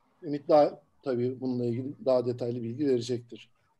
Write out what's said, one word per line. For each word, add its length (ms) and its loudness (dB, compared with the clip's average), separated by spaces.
Ümit 280 -6
daha, 300 6
tabii 380 -2
bununla 240 -2
ilgili 400 -6
daha 200 2
detaylı 380 -4
bilgi 240 -4
verecektir. 600 -2